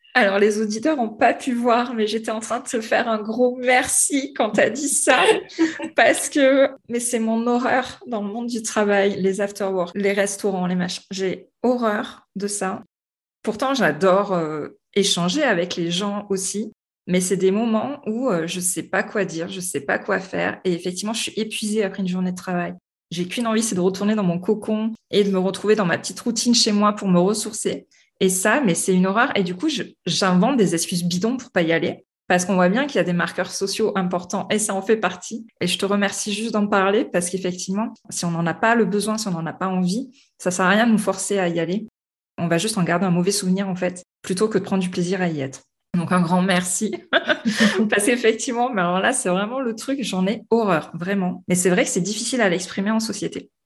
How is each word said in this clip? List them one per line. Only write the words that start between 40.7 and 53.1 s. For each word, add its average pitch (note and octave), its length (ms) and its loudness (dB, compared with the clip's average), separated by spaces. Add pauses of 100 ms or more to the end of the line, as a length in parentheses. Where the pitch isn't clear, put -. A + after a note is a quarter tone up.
de A3+ 60 4
nous G#3 60 6
forcer G3 400 -2
à F3+ 100 2
y E3+ 100 -2
aller. F3+ 300 -2 (500)
On E3+ 80 -2
va E3+ 120 2
juste G#3+ 180 -2
en F3+ 80 2
garder F3 220 2
un F#3 40 2
mauvais F3 220 2
souvenir, F#3+ 360 0
en F#3 60 -4
fait, F3+ 300 -4 (180)
plutôt G3+ 260 0
que G#3 100 2
de F#3+ 60 -4
prendre F#3+ 180 0
du F3+ 80 -2
plaisir F#3 320 -2
à F3 60 0
y D#3 120 -4
être. C3 220 -8 (340)
Donc, E3+ 160 -2
un F#3 80 4
grand F3+ 220 2
merci. F#3 520 0 (180)
<laughs> A3+ 800 2
Parce G3+ 140 2
qu'effectivement, A#3+ 680 2
mais G3 120 0
alors F3 180 2
là, G#3+ 120 2
c'est - 160 -2
vraiment G#3 320 0
le A#3 140 -2
truc, C4+ 280 -6
j'en F#3 240 -2
ai - 240 -2
horreur, G3+ 440 2
vraiment. F3+ 540 -2
Mais F3+ 60 2
c'est F3+ 160 4
vrai F3+ 140 4
que F3 60 -4
c'est F#3 100 0
difficile A3 420 -2
à G3+ 60 4
l'exprimer F#3 420 -2
en A3 100 2
société. G3+ 500 -6 (160)